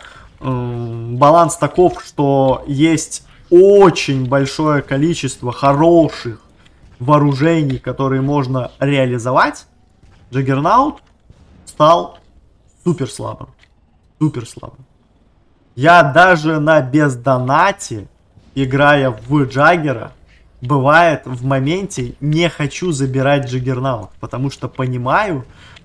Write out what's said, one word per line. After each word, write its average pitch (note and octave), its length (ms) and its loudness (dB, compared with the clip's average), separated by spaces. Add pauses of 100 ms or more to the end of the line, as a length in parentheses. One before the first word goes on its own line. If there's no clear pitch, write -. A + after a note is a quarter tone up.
(400)
м, A#2+ 760 -8
баланс D#3 400 2
таков, - 460 0
что C3+ 640 -2
есть D3+ 560 -2 (260)
очень F3 800 4
большое C#3 540 -2
количество C#3 680 -4
хороших C#3+ 920 2 (580)
вооружений, C#3+ 800 0
которые C3+ 420 -4
можно C3+ 580 -4
реализовать, C3+ 880 -2 (640)
Джаггернаут C#3+ 680 0 (640)
стал E3+ 520 0 (680)
супер C#3 260 -4
слабым. - 400 -12 (680)
Супер B2+ 280 -4
слабым. - 380 -20 (920)
Я D#3+ 280 6
даже D#3+ 560 2
на D3+ 220 4
бездонате, C3 1300 -2 (480)
играя C#3 540 2
в C#3 360 -2
Джаггера, C#3+ 680 0 (500)
бывает C#3+ 640 2
в B2 180 -10
моменте C3+ 800 -4
не D3+ 280 0
хочу D#3 420 -6
забирать C3+ 580 -2
Джаггернаут, B2+ 680 -6
потому C3 320 -6
что - 180 -12
понимаю, C3 760 -4 (400)